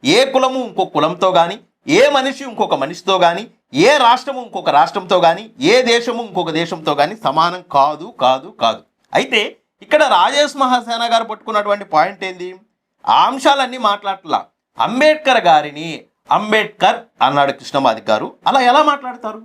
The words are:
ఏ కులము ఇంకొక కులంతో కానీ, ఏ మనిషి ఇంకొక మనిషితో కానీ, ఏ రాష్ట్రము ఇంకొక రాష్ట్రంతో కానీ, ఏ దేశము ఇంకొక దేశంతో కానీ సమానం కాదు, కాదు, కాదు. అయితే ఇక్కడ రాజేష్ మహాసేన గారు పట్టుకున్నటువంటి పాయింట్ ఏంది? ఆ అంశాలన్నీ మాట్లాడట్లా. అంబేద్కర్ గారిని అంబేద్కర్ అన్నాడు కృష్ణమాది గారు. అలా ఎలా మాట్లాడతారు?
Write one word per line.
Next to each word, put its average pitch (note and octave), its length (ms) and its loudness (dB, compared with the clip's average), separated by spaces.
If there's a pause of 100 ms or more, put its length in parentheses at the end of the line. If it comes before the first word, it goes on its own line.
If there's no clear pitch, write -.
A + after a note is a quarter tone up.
ఏ A3+ 260 4
కులము C4 340 0
ఇంకొక F#3+ 280 -6
కులంతో E3+ 400 0
కానీ, F3 280 0 (280)
ఏ G3+ 200 4
మనిషి C4+ 360 -2
ఇంకొక G#3 300 -4
మనిషితో E3+ 440 -4
కానీ, F3 320 0 (240)
ఏ G#3+ 220 4
రాష్ట్రము B3+ 460 0
ఇంకొక F3+ 280 -6
రాష్ట్రంతో E3+ 500 0
కానీ, F3 300 0 (100)
ఏ A3 220 2
దేశము A#3 400 -2
ఇంకొక F3+ 280 -6
దేశంతో D#3+ 440 -4
కానీ D3+ 220 0
సమానం F3 560 -2
కాదు, D3 480 -2
కాదు, C3 280 0 (120)
కాదు. A2+ 220 -2 (320)
అయితే A3+ 420 -2 (260)
ఇక్కడ D4+ 200 2
రాజేష్ C4 540 2
మహాసేన A#3 560 -2
గారు A#3 120 2
పట్టుకున్నటువంటి G#3 600 -4
పాయింట్ F#3 400 -2
ఏంది? F#3 360 -12 (480)
ఆ D#3 180 4
అంశాలన్నీ C4 520 -2
మాట్లాడట్లా. G3 680 -4 (320)
అంబేద్కర్ C4 680 2
గారిని D3+ 600 0 (260)
అంబేద్కర్ G#3 680 0 (220)
అన్నాడు C#3 300 2
కృష్ణమాది B2+ 580 -2
గారు. - 240 -2 (120)
అలా C4 140 2
ఎలా B3+ 220 4
మాట్లాడతారు? B3 640 -4